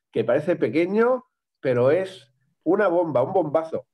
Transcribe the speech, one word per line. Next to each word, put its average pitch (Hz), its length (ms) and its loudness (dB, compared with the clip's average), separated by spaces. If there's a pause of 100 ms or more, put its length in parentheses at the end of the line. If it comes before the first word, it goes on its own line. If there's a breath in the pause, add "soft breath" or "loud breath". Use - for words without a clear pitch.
(120)
que 110 120 -2
parece 151 320 0
pequeño, 185 680 0 (340)
pero 127 320 2
es 190 400 -4 (320)
una 196 240 2
bomba, 170 360 0
un 170 100 -6
bombazo. 160 600 -2